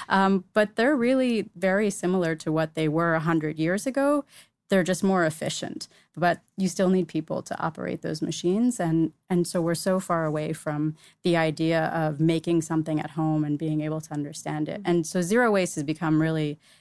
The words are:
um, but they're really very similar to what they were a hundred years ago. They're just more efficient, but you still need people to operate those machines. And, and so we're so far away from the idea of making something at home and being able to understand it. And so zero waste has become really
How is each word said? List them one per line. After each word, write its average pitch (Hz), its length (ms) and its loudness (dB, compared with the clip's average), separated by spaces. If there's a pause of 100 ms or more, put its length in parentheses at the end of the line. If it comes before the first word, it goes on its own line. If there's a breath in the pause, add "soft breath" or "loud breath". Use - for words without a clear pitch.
um, 196 360 4 (100)
but 214 220 2
they're 269 200 4
really 247 600 2
very 190 340 2
similar 180 460 0
to 156 160 -6
what 160 220 0
they 160 140 0
were 165 260 2
a 160 60 0
hundred 156 380 0
years 170 280 0
ago. 277 380 0 (460 loud breath)
They're 190 120 4
just 180 220 -2
more 185 220 4
efficient, - 600 -6 (300 soft breath)
but 170 240 0 (160)
you 190 100 -2
still 185 220 0
need 185 180 2
people 160 360 -6
to - 200 -8
operate 170 380 -6
those 160 220 -6
machines. 196 580 -2
And, 160 320 2 (160)
and 175 180 2
so 185 140 -2
we're 165 140 0
so 185 260 0
far 170 240 -2
away 156 300 -4
from 156 420 -4 (260 loud breath)
the 175 140 2
idea 160 520 2
of 156 300 -2
making 165 440 2
something 160 360 -2
at 156 120 -6
home 156 340 0
and 147 140 -2
being 156 240 -2
able 156 180 -4
to 156 140 -12
understand 151 560 -6
it. 208 120 -8
And 175 240 2
so 185 140 -2
zero 220 300 2
waste 190 240 2
has 151 100 -2
become 156 380 0
really 156 360 0 (220 soft breath)